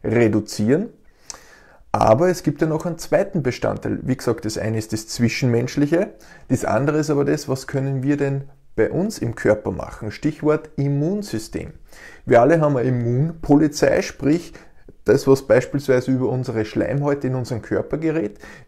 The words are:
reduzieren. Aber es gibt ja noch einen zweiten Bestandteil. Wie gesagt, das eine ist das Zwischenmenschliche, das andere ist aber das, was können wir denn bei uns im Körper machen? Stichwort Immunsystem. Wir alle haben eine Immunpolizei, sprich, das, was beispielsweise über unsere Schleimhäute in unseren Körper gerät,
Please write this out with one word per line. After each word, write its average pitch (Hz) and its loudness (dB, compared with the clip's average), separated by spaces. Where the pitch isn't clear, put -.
reduzieren. 113 2
Aber 113 4
es 180 -2
gibt 147 -2
ja 160 2
noch 160 -2
einen 170 -6
zweiten 170 0
Bestandteil. 107 -4
Wie 127 -2
gesagt, - -4
das 110 -6
eine 110 -2
ist - -8
das 110 -6
Zwischenmenschliche, 135 0
das - 0
andere 143 0
ist 151 0
aber 143 2
das, 151 -2
was 131 -4
können 135 -4
wir 143 0
denn 139 -2
bei 110 2
uns 202 -4
im 113 -4
Körper 104 0
machen? - -10
Stichwort 151 -2
Immunsystem. 139 -4
Wir 120 6
alle 156 6
haben 147 2
eine 127 0
Immunpolizei, 143 2
sprich, - -2
das, - 4
was 135 6
beispielsweise 127 2
über 127 0
unsere 123 -2
Schleimhäute 143 -2
in 131 -2
unseren 120 -4
Körper - -4
gerät, 160 -4